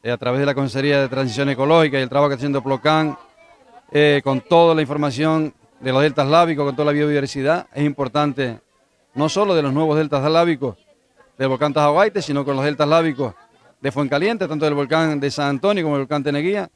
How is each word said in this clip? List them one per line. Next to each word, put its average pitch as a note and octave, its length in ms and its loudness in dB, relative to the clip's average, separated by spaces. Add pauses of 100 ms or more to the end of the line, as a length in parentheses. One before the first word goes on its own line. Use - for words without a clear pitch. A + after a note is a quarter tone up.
eh, A#2 80 -6
a A#2+ 60 -2
través B2 240 -2
de C#3 60 0
la C#3 100 0
Consejería C#3 460 0
de C3 80 -2
Transición C3+ 400 -2
Ecológica C#3 500 2
y C3 40 0
el B2+ 40 -4
trabajo C#3+ 220 2
que C#3 60 -2
está A#2+ 80 -8
haciendo C#3 200 -2
Plocan, D3+ 540 0 (760)
eh, D3 320 4
con C3+ 160 0
toda E3+ 340 4
la D#3 80 2
información D3 720 -2 (280)
de C3 100 -4
los C3 100 2
deltas D3+ 280 2
lábicos, D#3+ 360 2
con C#3 80 -2
toda D3 120 -2
la D3 80 2
biodiversidad. D3 800 -2
Es C#3+ 100 -2
importante, C#3 800 -2 (520)
no C#3+ 140 -2
solo G3 280 0
de D#3 60 2
los C3+ 120 -2
nuevos D3+ 240 0
deltas D3 340 -2
lábicos D#3 460 0 (600)
del C3+ 120 -2
volcán C3+ 240 0
Tajahuayte, D#3+ 480 2
sino C#3+ 240 -4
con C#3 100 -2
los C3+ 80 -2
deltas D3 240 0
lábicos D3 480 0 (460)
de C#3 100 -4
Fuencaliente, D3+ 560 -2
tanto D#3 160 -4
del D3+ 100 0
volcán D3 460 0
de C#3 100 -2
San C#3+ 200 -4
Antonio F#3 340 0
como D3 140 0
del C3+ 80 -2
volcán C#3+ 180 -4
Teneguía D#3+ 520 -2